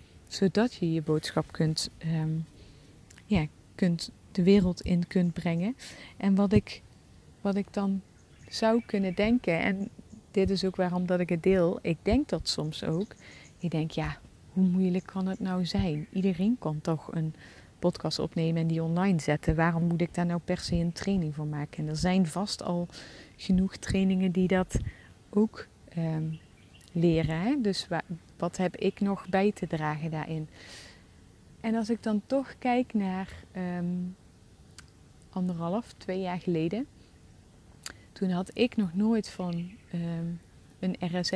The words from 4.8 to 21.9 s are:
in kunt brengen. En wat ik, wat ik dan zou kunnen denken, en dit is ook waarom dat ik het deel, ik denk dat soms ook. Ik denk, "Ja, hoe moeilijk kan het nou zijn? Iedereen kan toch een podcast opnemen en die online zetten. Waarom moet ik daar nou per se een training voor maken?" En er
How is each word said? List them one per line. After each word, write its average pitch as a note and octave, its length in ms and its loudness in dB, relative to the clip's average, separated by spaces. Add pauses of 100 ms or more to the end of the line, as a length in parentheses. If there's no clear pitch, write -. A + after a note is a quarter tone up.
in F3 260 2
kunt F3 260 2
brengen. E3+ 420 -2 (420)
En G3 180 2
wat G3+ 180 4
ik, - 280 4 (600)
wat G3+ 140 0
ik G3+ 180 -4
dan G3 280 0 (480)
zou A3+ 360 2
kunnen F#3+ 300 -2
denken, G#3 440 2
en G3 300 -2 (420)
dit F#3+ 180 2
is F#3+ 160 0
ook F#3 100 -2
waarom F3+ 300 0
dat F3+ 140 2
ik F3+ 100 -2
het E3+ 140 0
deel, F#3 380 4
ik E3+ 200 -2
denk B3 280 2
dat E3 180 -4
soms D#3 360 -4
ook. E3 320 -2 (440)
Ik E3+ 120 -4
denk, D#3 200 -2
"Ja, D3+ 260 -4 (360)
hoe F#3 140 4
moeilijk F#3 380 2
kan F#3+ 220 -4
het F#3+ 120 -4
nou F#3 260 -2
zijn? E3 460 -2
Iedereen F#3+ 480 2
kan D#3 220 -4
toch D#3+ 300 -2
een D#3+ 220 -4 (460)
podcast F3 400 -2
opnemen E3 420 0
en E3 60 0
die E3 160 0
online E3+ 380 2
zetten. D3+ 340 0
Waarom E3 280 2
moet E3+ 180 2
ik E3+ 120 -2
daar F3 120 0
nou F3 200 0
per F3+ 120 -2
se - 180 -4
een E3+ 160 2
training E3 440 -2
voor D3+ 120 -6
maken?" D3 360 -6
En D3+ 60 -4
er D#3 60 -4